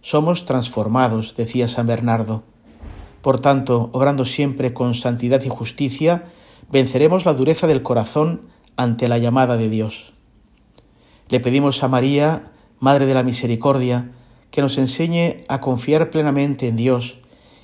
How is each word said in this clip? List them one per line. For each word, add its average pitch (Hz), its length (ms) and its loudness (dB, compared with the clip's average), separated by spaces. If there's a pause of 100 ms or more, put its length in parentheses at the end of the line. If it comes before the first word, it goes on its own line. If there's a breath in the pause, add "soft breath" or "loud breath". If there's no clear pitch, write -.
somos 170 460 0
transformados, 113 880 -2
decía 120 320 -2
San 120 180 -2
Bernardo. 113 560 -2 (800 loud breath)
Por 135 180 2
tanto, 131 520 2
obrando 135 320 2
siempre 131 480 -2
con 120 220 -2
santidad 120 480 0
y 127 60 -6
justicia, 156 760 -2 (460 loud breath)
venceremos 139 540 2
la 156 100 4
dureza 151 320 0
del 139 160 2
corazón 151 580 0 (360 loud breath)
ante 120 320 0
la 120 100 2
llamada 123 380 2
de 113 120 0
Dios. 110 440 -6 (1160 soft breath)
Le 127 100 0
pedimos 131 440 0
a 131 60 0
María, 139 600 0 (300 soft breath)
Madre 139 240 4
de 135 80 2
la 131 100 2
Misericordia, 123 880 0 (400 loud breath)
que 151 120 -2
nos 135 160 -2
enseñe 165 720 -2
a 131 120 -4
confiar 147 500 0
plenamente 143 560 0
en 113 100 0
Dios 123 420 0 (460 soft breath)